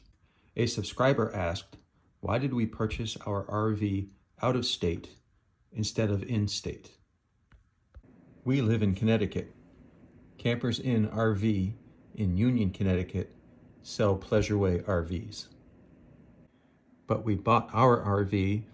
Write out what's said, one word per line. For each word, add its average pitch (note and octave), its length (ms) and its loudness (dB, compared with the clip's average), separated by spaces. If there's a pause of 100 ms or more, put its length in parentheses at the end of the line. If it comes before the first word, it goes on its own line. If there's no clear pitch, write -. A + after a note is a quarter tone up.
(560)
A A#2 100 2
subscriber G#2+ 680 0
asked, F2+ 440 -6 (420)
"Why G#2 200 -2
did C3+ 140 -2
we A#2 140 0
purchase A2 520 -6
our G2+ 300 -6
R G#2+ 260 0
V G2 360 -2 (320)
out B2+ 140 2
of A#2+ 100 -2
state - 520 -4 (520)
instead A2 400 -2
of G2 140 -2
in G#2 240 -2
state?" - 500 -10 (1400)
We C3+ 180 0
live A2 220 2
in G2 140 2
Connecticut. G#2+ 580 0 (840)
Campers A#2+ 440 -2
Inn A2+ 300 2
R A2+ 220 2
V G2+ 440 0 (400)
in F#2 200 0
Union, A2+ 340 2
Connecticut F#2 680 -2 (460)
sell G2 360 0
Pleasureway G2 680 2
R F2 160 0
Vs. F2 460 -8 (1600)
But A2 160 0
we A2 100 0
bought A2+ 400 2
our A#2+ 260 6
R G2+ 240 2
V G2 500 0